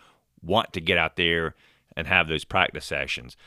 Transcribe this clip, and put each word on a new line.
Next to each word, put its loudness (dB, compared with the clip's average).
want 0
to -6
get 2
out 0
there 0
and -6
have 4
those -2
practice 0
sessions. -6